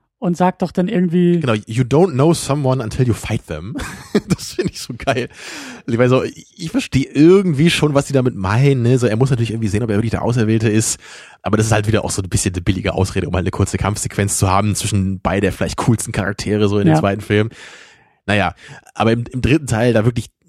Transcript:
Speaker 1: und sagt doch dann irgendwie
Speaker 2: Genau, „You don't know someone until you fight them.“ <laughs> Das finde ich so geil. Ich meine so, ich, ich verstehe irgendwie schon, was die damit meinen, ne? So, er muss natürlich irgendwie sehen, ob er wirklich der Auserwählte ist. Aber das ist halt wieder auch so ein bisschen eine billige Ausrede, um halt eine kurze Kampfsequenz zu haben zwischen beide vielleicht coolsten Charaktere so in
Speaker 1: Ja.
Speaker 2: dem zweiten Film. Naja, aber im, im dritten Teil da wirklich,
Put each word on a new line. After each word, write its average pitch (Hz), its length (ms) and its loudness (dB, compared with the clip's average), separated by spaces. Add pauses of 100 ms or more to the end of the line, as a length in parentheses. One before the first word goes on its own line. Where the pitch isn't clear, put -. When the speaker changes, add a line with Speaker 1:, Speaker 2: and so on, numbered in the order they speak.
(180)
Speaker 1:
und 175 180 -2
sagt 185 240 0
doch 180 100 -4
dann 180 180 -2
irgendwie 175 520 2
Speaker 2:
Genau, 127 140 0 (120)
„You 113 160 0
don't 143 300 4
know 143 220 4
someone 135 500 -2
until 117 220 0
you 113 80 2
fight - 320 -6
them.“ 85 280 -10 (380)
<laughs> - 160 -2
Das - 240 -6
finde - 200 -4
ich - 100 -14
so - 140 -12
geil. 123 320 -2 (580)
Ich 117 100 -2
meine 123 140 4
so, 131 120 4
ich, - 240 -8 (100)
ich 165 140 -10
verstehe 139 360 -2
irgendwie 170 640 4
schon, 151 240 0
was 139 120 2
die - 60 -10
damit 127 220 2
meinen, 120 480 2
ne? 123 160 4
So, 120 80 0
er 107 100 0
muss 131 140 2
natürlich 117 220 0
irgendwie 110 160 -2
sehen, 104 140 0
ob 117 60 -4
er 104 80 0
wirklich 104 140 0
der 82 120 -4
Auserwählte 113 460 2
ist. 110 300 0 (440)
Aber 101 140 -2
das 110 100 2
ist 110 60 0
halt 107 140 0
wieder 110 180 0
auch - 60 -4
so - 120 -6
ein 92 60 -6
bisschen - 260 -2
eine 92 80 -6
billige 92 300 -2
Ausrede, 92 360 -2
um 80 60 -4
halt 92 100 0
eine 95 60 -4
kurze - 280 -2
Kampfsequenz 101 580 -2
zu 98 140 2
haben 98 240 2
zwischen 95 460 -2
beide 92 320 0
vielleicht - 260 -6
coolsten - 340 0
Charaktere 104 560 -2
so 104 100 0
in 101 80 2
Speaker 1:
Ja. 160 80 4
Speaker 2:
dem 156 60 2
zweiten 101 220 0
Film. 107 260 0 (800)
Naja, 98 280 0 (400)
aber 110 180 2
im, 120 200 -2
im 127 80 -8
dritten 139 260 0
Teil 117 280 2
da 110 100 2
wirklich, 117 220 -2 (220)